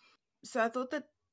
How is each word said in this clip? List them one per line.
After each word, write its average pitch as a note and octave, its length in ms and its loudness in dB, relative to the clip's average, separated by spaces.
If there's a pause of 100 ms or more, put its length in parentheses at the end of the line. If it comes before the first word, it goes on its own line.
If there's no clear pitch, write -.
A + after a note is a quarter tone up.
(440)
So - 180 0
I A#3 60 4
thought B3+ 220 -4
that D4 140 -2 (280)